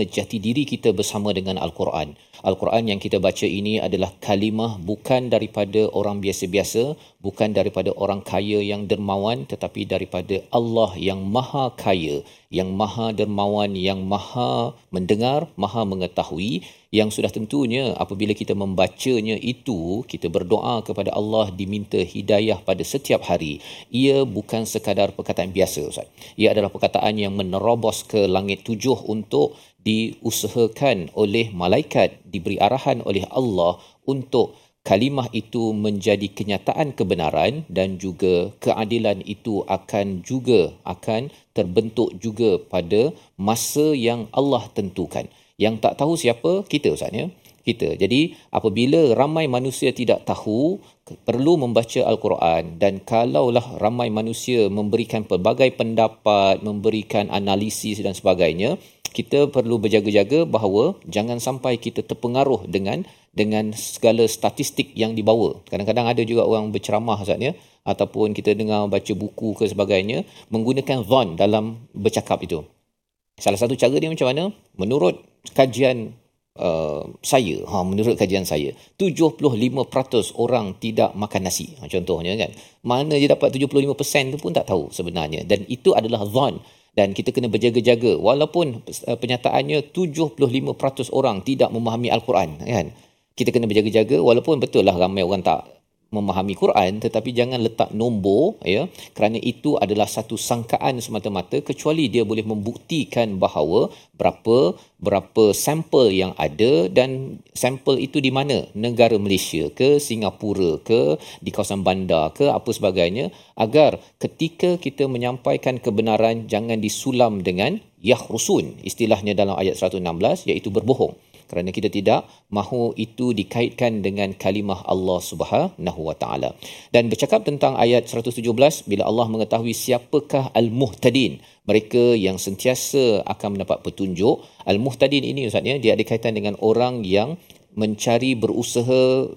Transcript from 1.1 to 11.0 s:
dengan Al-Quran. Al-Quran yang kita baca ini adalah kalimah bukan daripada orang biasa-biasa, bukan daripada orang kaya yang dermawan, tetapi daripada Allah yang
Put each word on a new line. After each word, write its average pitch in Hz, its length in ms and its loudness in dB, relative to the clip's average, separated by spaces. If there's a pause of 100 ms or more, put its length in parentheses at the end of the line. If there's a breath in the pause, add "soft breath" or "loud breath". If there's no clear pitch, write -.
dengan 95 240 -4
Al-Quran. 78 560 -4 (320 loud breath)
Al-Quran 101 480 0
yang 98 80 -6
kita 104 160 0
baca 92 280 2
ini 101 360 -2
adalah 92 400 -2
kalimah 107 560 -2
bukan 107 480 -2
daripada 107 640 0
orang 101 320 -4
biasa-biasa, 98 720 -2 (240 soft breath)
bukan 107 320 -2
daripada 98 480 0
orang 98 240 -2
kaya 104 400 -2
yang 101 240 -4
dermawan, 101 560 -2
tetapi 104 400 -8
daripada 92 560 -4 (160)
Allah 113 400 0
yang 95 280 -4